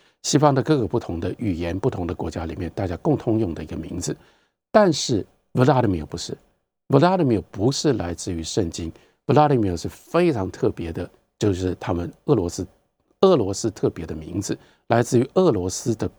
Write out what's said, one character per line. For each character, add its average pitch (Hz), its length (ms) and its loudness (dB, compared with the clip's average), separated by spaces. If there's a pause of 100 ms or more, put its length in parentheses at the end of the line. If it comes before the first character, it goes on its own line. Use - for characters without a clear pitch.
(220)
西 - 140 2
方 139 180 6
的 123 80 2
各 156 140 2
个 110 100 0
不 117 120 0
同 85 200 -8
的 - 180 -4
语 104 160 -2
言、 85 240 -4
不 - 120 -2
同 90 180 -6
的 85 80 -4
国 - 160 -8
家 82 140 -6
里 80 100 -8
面， 85 180 -8
大 98 140 -4
家 85 100 -4
共 151 200 0
通 110 200 0
用 95 160 -2
的 - 80 -10
一 76 60 -12
个 - 80 -10
名 80 240 -10
字。 - 160 -6 (560)
但 208 200 6
是 117 320 -2 (300)
Vladimir 117 520 4
不 - 120 -12
是， - 180 -10 (520)
Vladimir 139 640 4
不 113 200 0
是 143 220 0
来 87 200 -4
自 - 180 -8
于 82 100 -6
圣 85 280 -2
经， 82 220 -8 (360)
Vladimir 123 480 4
是 82 140 -8
非 170 420 0
常 95 180 -2
特 113 200 0
别 82 240 -8
的， 90 160 -8 (280)
就 104 160 2
是 90 240 -2
他 - 160 -4
们 87 180 -4 (120)
俄 147 120 2
罗 87 120 0
斯， 90 180 -6 (560)
俄 190 140 6
罗 101 180 0
斯 113 160 -4
特 110 200 -2
别 85 160 -10
的 - 100 -10
名 82 240 -8
字， - 180 -6 (300)
来 117 160 4
自 123 160 4
于 127 140 0
俄 185 180 4
罗 92 180 0
斯 - 240 -4
的 98 260 -4